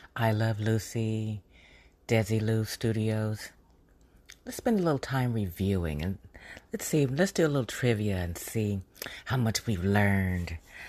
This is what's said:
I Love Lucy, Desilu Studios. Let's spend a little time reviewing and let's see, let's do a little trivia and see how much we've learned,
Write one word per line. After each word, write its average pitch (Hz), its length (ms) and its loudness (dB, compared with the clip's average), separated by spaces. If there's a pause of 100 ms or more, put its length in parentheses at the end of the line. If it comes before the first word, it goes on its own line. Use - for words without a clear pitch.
(160)
I 113 160 4
Love 110 280 0
Lucy, 110 840 -2 (640)
Desilu 110 580 2
Studios. 107 840 -2 (960)
Let's 254 100 -12
spend 226 240 0
a - 20 2
little 156 160 2
time 127 360 -2
reviewing 92 640 0
and 92 160 -2 (560)
let's - 140 -6
see, 151 180 2
let's 135 280 0
do 170 140 4
a - 20 2
little 139 180 0
trivia 107 500 0
and 87 220 -4
see 104 420 -2 (460)
how 135 100 0
much 113 300 0
we've 92 180 0
learned, 95 720 2 (320)